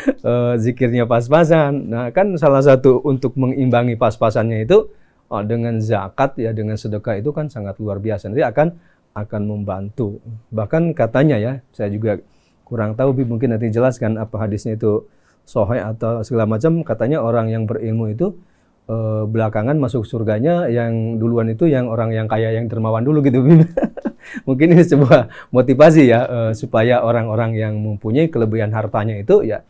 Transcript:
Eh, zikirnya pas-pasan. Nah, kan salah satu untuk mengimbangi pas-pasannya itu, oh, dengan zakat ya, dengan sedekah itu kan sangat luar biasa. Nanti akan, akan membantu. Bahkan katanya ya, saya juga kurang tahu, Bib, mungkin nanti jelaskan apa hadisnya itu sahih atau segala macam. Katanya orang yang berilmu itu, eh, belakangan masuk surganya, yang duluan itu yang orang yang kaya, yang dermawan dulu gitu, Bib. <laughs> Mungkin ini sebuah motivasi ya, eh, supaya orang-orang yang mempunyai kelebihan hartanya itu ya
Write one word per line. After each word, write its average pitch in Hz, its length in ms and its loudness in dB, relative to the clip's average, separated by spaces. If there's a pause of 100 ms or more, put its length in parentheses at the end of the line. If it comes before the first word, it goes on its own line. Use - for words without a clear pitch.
(260)
Eh, 120 320 0
zikirnya 120 480 0
pas-pasan. 143 800 2
Nah, 120 240 -6
kan 190 320 0
salah 139 240 4
satu 131 400 6
untuk 135 320 -2
mengimbangi 123 560 0
pas-pasannya 113 720 0
itu, 202 240 2 (400)
oh, 104 160 -4
dengan 117 320 -4
zakat 107 640 -2
ya, 113 80 -2
dengan 107 320 -6
sedekah 104 400 -6
itu 135 80 -4
kan 151 160 -6
sangat 104 320 -10
luar 101 240 -6
biasa. 104 320 -6
Nanti 139 80 -2
akan, 147 320 0 (400)
akan 104 320 -8
membantu. 104 720 -8 (320)
Bahkan 151 480 -2
katanya 131 400 2
ya, 113 160 -2 (160)
saya 101 240 -6
juga 107 240 -2 (480)
kurang 110 320 -4
tahu, 135 240 2
Bib, 120 80 -2
mungkin 117 240 -2
nanti 113 160 -2
jelaskan 117 480 0
apa 107 320 -6
hadisnya 110 320 -6
itu 107 240 0 (400)
sahih 110 480 -2
atau 113 320 -4
segala 110 240 0
macam. 160 320 0
Katanya 127 400 -2
orang 113 320 0
yang 113 160 -4
berilmu 113 400 -4
itu, 117 240 -4 (560)
eh, 110 400 -4
belakangan 110 480 -2
masuk 123 320 -2
surganya, 120 560 -2
yang 117 560 -2
duluan 113 320 0
itu 160 160 0
yang 131 160 0
orang 113 320 -2
yang 110 80 -2
kaya, 113 240 -2
yang 113 160 -2
dermawan 113 400 -2
dulu 151 160 2
gitu, 131 240 2
Bib. 160 240 8 (360)
<laughs> - 440 -12
Mungkin 147 240 4
ini 170 80 8
sebuah 139 720 2
motivasi 135 560 6
ya, 117 160 4
eh, 113 320 -2
supaya 120 480 2
orang-orang 113 480 0
yang 107 240 -2
mempunyai 110 560 -2
kelebihan 107 400 -2
hartanya 110 480 -4
itu 131 240 2
ya 104 240 -6